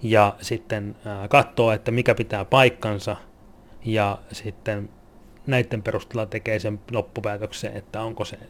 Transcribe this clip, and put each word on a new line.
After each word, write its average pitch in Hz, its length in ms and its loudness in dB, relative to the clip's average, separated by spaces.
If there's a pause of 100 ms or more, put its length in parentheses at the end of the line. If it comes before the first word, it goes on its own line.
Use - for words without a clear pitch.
Ja 107 400 6
sitten, 104 540 -6 (100)
ää, 101 220 -8
katsoo, 120 440 4
että 107 200 -2
mikä 120 240 4
pitää 104 300 -4
paikkansa, 110 720 2 (680)
ja 107 320 2 (140)
sitten 104 580 -6 (580)
näitten 123 360 0
perusteella 110 420 -4
tekee 110 340 -4
sen 104 200 -4 (120)
loppupäätöksen, 107 840 -6
että 104 280 -10
onko 110 240 -6
se - 120 -14 (120)